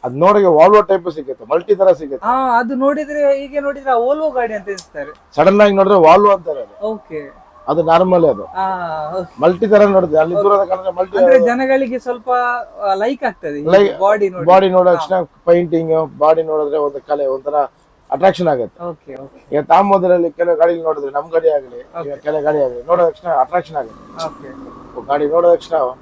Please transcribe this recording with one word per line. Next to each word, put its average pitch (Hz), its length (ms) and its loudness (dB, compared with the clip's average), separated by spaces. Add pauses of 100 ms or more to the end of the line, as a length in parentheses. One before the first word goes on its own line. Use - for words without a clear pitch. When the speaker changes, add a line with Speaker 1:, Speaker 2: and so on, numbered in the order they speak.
Speaker 1:
ಅದ್ 127 120 -8
ನೋಡಿದ್ರೆ 196 340 2
Volvo 190 380 6
ಟೈಪ್ 180 240 -2
ಸಿಗುತ್ತೆ, 131 340 -6
ಮಲ್ಟಿ 175 300 0
ತರ 190 160 4
ಸಿಗುತ್ತೆ. 143 360 -4
Speaker 2:
ಹಾ, 254 320 0
ಅದು 247 160 -4
ನೋಡಿದ್ರೆ, 285 680 -2
ಹೀಗೆ 277 180 -8
ನೋಡಿದ್ರೆ 277 320 -6
ಆ 240 60 2
Volvo 285 360 -2
ಗಾಡಿ 233 200 -4
ಅಂತ 202 160 -12
ಎಣಿಸ್ತಾರೆ. 151 420 -12 (240)
Speaker 1:
ಸಡನ್ 190 260 4
ಆಗಿ 202 120 4
ನೋಡಿದ್ರೆ 196 260 4
Volvo 190 340 6
ಅಂತಾರೆ 160 280 -6
ಅದು. 185 240 -14
Speaker 2:
ಓಕೆ. 160 600 -12 (220)
Speaker 1:
ಅದು 156 160 0
ನಾರ್ಮಲ್ 170 420 4
ಅದು. 127 180 0
Speaker 2:
ಹಾ, 190 220 -8 (540)
ಓಕೆ. 170 220 -10
Speaker 1:
ಮಲ್ಟಿ 185 260 2
ತರ 208 180 6
ನೋಡಿದ್ರೆ, 185 340 2
ಅಲ್ಲಿ 165 160 0
Speaker 2:
ಓಕೆ. 202 80 0
Speaker 1:
ದೂರದ 196 240 2
ಕಾರಣಕ್ಕೆ 185 240 -4
ಮಲ್ಟಿ 185 260 -4
Speaker 2:
ಅಂದ್ರೆ 180 220 4
ಜನಗಳಿಗೆ 262 600 -2
ಸ್ವಲ್ಪ, 247 300 -10 (520)
ಆ, 196 120 -2
ಲೈಕ್ 226 300 -4
ಆಗ್ತದೆ 165 340 -8
ಹೀಗೆ 151 120 -6
Speaker 1:
ಲೈಕ್ 196 300 2
Speaker 2:
ಬಾಡಿ 202 300 2
ನೋಡಿ. 180 160 -8
Speaker 1:
ಬಾಡಿ 190 240 6
ನೋಡಿದ 180 220 4
Speaker 2:
ಹಾ. 170 40 4
Speaker 1:
ತಕ್ಷಣ 180 280 -2
ಪೇಂಟಿಂಗ್, 160 920 -2
ಬಾಡಿ 160 260 2
ನೋಡಿದ್ರೆ 156 340 -4
ಒಂದು 143 300 -6
ಕಲೆ, 143 180 -2
ಒಂಥರ 135 280 -6 (560)
ಅಟ್ರಾಕ್ಷನ್ 180 380 0
ಆಗುತ್ತೆ. 123 360 -4
Speaker 2:
ಓಕೆ, 160 320 -14
ಓಕೆ. - 240 -20 (120)
Speaker 1:
ಈಗ 147 140 -2
ತಾಂಬೋದ್ರಲ್ಲಿ 180 680 2
ಕೆಲವು 170 260 -2
ಗಾಡಿ 170 240 2
ನೋಡಿದ್ರೆ, 147 300 -6
ನಮ್ 147 180 -8
ಗಾಡಿ 165 200 0
ಆಗಲಿ, 131 300 -4
ಈಗ 165 200 -18
Speaker 2:
ಓಕೆ. 143 220 -12
Speaker 1:
ಕೆಲವು 151 220 -4
ಗಾಡಿ 151 200 -2
ಆಗಲಿ, 123 240 -6
ನೋಡಿದ 175 180 2
ತಕ್ಷಣ 165 240 -4 (140)
ಅಟ್ರಾಕ್ಷನ್ 160 340 -6
ಆಗುತ್ತೆ. 113 260 -12 (220)
Speaker 2:
ಓಕೆ. 143 260 -14 (420)
Speaker 1:
ಓ, 127 80 -12
ಗಾಡಿ 143 260 -2
ನೋಡಿದ 170 280 2
ತಕ್ಷಣ - 200 -8 (260)